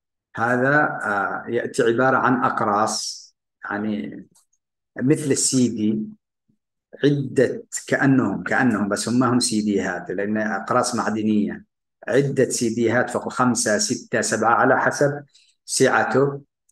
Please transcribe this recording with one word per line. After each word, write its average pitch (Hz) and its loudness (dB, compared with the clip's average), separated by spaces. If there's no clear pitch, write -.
هذا، 127 0
آه، 98 -4
يأتي 117 -2
عبارة 123 2
عن 123 2
أقراص، 107 -2
يعني 107 -6
مثل 139 0
السي 127 2
دي، 107 -2
عدة 127 0
كأنهم، 120 2
كأنهم 107 0
بس 101 -2
هم 123 2
هم 123 2
سي 107 0
ديهات 92 -2
لأن 101 -2
أقراص 107 -2
معدنية، 107 0
عدة 127 2
سي 113 -2
ديهات 117 2
فوق 113 -4
خمسة، 113 2
ستة، 110 -2
سبعة 110 0
على 120 4
حسب - 0
سعته، 131 0